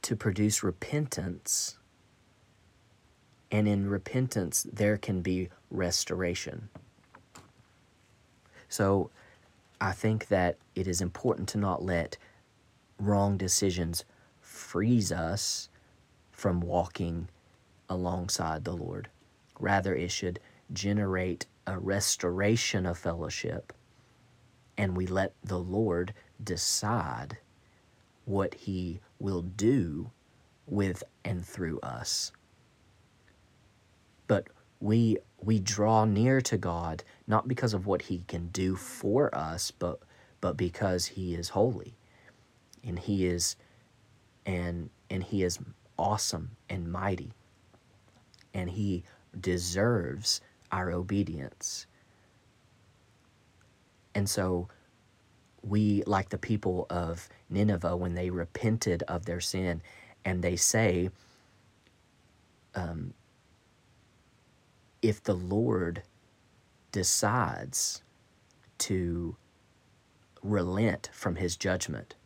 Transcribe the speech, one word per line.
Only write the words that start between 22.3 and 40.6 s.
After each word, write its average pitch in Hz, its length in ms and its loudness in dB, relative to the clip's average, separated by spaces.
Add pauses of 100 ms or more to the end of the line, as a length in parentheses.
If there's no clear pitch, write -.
of 85 120 -2
fellowship, 82 760 -6 (1040)
and 95 180 2
we 92 120 0
let 95 260 2 (100)
the 92 140 -2
Lord 90 560 0 (300)
decide 92 920 -2 (880)
what 98 280 0
he 90 460 -4 (200)
will 92 220 0
do 98 680 2 (560)
with 98 360 0 (200)
and 90 200 -4
through 82 360 -6
us. - 520 -6 (2000)
But 101 200 2 (320)
we, 110 380 4 (240)
we 107 180 4
draw 104 460 4
near 120 360 4
to 117 160 0
God, 85 460 -4 (220)
not 107 220 2
because 120 260 0
of 98 140 -2
what 95 160 2
he 90 240 -6
can 87 220 -6
do 92 260 0
for - 580 0
us, 78 380 -4
but, - 280 -6 (420)
but 87 160 -2
because 90 480 0